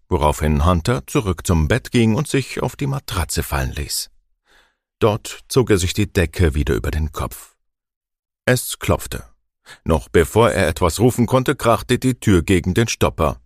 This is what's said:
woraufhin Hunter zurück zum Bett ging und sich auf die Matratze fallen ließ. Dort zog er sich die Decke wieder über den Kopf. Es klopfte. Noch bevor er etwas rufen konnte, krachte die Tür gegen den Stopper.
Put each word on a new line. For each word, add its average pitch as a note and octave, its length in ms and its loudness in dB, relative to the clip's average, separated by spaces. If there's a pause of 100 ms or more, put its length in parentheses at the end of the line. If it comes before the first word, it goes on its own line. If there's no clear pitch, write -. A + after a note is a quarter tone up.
woraufhin D2+ 560 2
Hunter F2+ 420 0
zurück G#2+ 400 -2
zum D#2+ 200 2
Bett - 240 -2
ging A2+ 240 2
und D3 120 -2
sich - 340 -4
auf C#3 140 -4
die C#3+ 120 -6
Matratze E2+ 560 -4
fallen C2 280 -4
ließ. - 380 -8 (880)
Dort - 480 -2
zog B2 220 2
er G#2+ 80 6
sich E2+ 160 0
die G#2 180 -2
Decke E2 440 0
wieder C#2+ 200 0
über A1 160 -4
den D2+ 220 -4
Kopf. - 420 -10 (920)
Es - 340 0
klopfte. - 440 -4 (640)
Noch D#2+ 240 0
bevor F#2 400 4
er E2 180 0
etwas E2+ 320 0
rufen A#2+ 260 2
konnte, C3 300 0
krachte A#2 440 0
die B2+ 200 -2
Tür F#2 220 4
gegen F2+ 320 0
den A#2 140 0
Stopper. - 580 -2